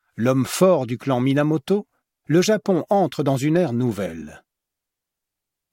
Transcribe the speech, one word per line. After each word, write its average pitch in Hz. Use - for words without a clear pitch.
l'homme 127
fort 170
du 117
clan 127
Minamoto, 151
le 170
Japon 196
entre 185
dans 135
une 151
ère 165
nouvelle. 92